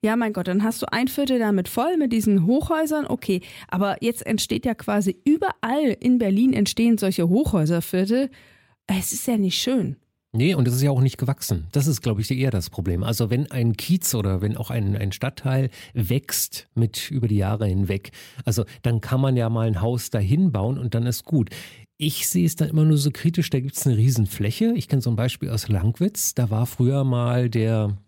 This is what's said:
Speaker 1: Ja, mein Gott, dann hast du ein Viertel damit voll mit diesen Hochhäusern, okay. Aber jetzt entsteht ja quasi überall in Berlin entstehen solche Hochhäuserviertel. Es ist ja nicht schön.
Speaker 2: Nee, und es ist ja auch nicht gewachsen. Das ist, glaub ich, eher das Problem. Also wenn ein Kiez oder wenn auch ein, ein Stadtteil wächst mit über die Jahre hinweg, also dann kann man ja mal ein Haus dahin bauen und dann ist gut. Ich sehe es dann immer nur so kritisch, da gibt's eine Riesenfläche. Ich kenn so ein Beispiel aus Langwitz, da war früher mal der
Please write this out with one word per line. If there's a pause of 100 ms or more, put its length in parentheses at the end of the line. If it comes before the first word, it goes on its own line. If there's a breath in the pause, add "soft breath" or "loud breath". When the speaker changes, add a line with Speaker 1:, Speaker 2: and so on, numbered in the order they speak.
Speaker 1:
Ja,
mein
Gott,
dann
hast
du
ein
Viertel
damit
voll
mit
diesen
Hochhäusern,
okay. (280 loud breath)
Aber
jetzt
entsteht
ja
quasi
überall
in
Berlin
entstehen
solche
Hochhäuserviertel. (600 soft breath)
Es
ist
ja
nicht
schön. (380)
Speaker 2:
Nee,
und
es
ist
ja
auch
nicht
gewachsen.
Das
ist,
glaub
ich,
eher
das
Problem.
Also
wenn
ein
Kiez
oder
wenn
auch
ein,
ein
Stadtteil (260 loud breath)
wächst
mit
über
die
Jahre
hinweg, (340 loud breath)
also (180 loud breath)
dann
kann
man
ja
mal
ein
Haus
dahin
bauen
und
dann
ist
gut. (480 loud breath)
Ich
sehe
es
dann
immer
nur
so
kritisch,
da
gibt's
eine
Riesenfläche.
Ich
kenn
so
ein
Beispiel
aus
Langwitz,
da
war
früher
mal
der (120)